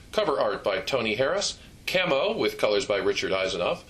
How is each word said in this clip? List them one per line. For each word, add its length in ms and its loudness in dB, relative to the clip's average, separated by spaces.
cover 260 2
art 240 0
by 160 0
Tony 380 -2
Harris, 420 -2
camo 480 0
with 200 0
colors 300 2
by 120 0
Richard 340 0
Eisenhoff 580 -2